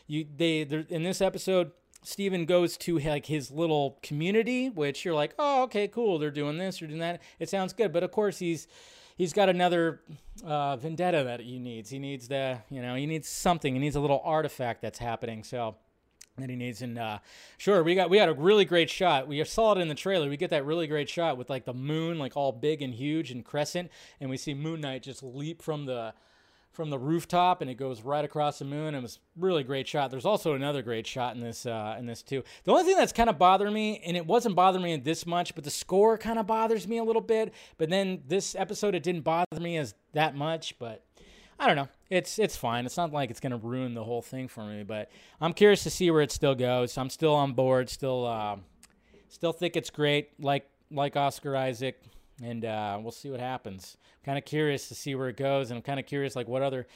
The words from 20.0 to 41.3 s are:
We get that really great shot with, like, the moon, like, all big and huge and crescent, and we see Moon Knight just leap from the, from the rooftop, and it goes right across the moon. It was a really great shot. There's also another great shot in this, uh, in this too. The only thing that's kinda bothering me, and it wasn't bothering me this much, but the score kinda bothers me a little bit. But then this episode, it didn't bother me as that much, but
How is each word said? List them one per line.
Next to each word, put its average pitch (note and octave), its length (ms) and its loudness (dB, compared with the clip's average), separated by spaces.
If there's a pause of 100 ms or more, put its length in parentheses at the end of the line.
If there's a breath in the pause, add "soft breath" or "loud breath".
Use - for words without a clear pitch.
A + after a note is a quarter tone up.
We C#3+ 80 -4
get E3+ 140 -2
that D3 140 0
really D#3+ 220 0
great D3 220 -2
shot E3 280 0
with, B2 120 -8
like, C3 160 -6
the B2+ 80 -6
moon, D#3 460 -2
like, C3 160 -6
all C#3 160 2
big C#3+ 300 -2
and C3 120 -4
huge C#3+ 380 -4
and A#2+ 120 -10
crescent, D3+ 460 -4 (300 loud breath)
and C3+ 100 -6
we C3 80 -4
see D3 160 -6
Moon D#3 280 -6
Knight C3 220 -8
just C3+ 200 -14
leap C#3 380 -10
from D3 240 -6
the, A#2 280 -6 (580 soft breath)
from D#3+ 180 -8
the C#3+ 80 -2
rooftop, F3 640 2
and C#3 80 -6
it B2+ 60 -8
goes B2+ 260 -6
right C#3+ 220 0
across D3 360 -2
the D3 60 -8
moon. D3 300 -6
It C3 60 -6
was A#2+ 180 -12 (180)
a E3 40 -10
really F3 220 2
great C3+ 240 -4
shot. C#3+ 220 0
There's C3 160 -6
also F3+ 280 2
another C#3 280 -2
great A2+ 240 -4
shot B2 300 -4
in A#2+ 60 -10
this, A#2 240 -8
uh, A2 340 -4
in B2 60 -10
this A#2 180 -10
too. C3+ 200 -6 (200 loud breath)
The F3+ 80 4
only E4 140 6
thing F#4+ 100 4
that's D#4 160 6
kinda A#3 220 4
bothering F#3+ 400 6
me, G#3+ 320 -2
and E3+ 100 -2
it E3+ 100 -4
wasn't A3 300 4
bothering F#3 300 6
me E3+ 100 0
this D3+ 300 -2
much, E3+ 280 -2
but D3 120 -12
the D3 40 -8
score G#3+ 480 4
kinda A3 260 -2
bothers A3 440 0
me A#3 100 -2
a A#3 60 0
little A3 180 2
bit. A3 320 0 (240 loud breath)
But D#3+ 120 0
then F#3 360 0
this F#3 300 -2
episode, F#3+ 400 0
it E3 80 -2
didn't F3 200 -2
bother D#3+ 360 0
me E3+ 160 -4
as C#3+ 200 -4 (180)
that D3+ 200 2
much, D#3 460 -4
but A2+ 240 -10 (580 loud breath)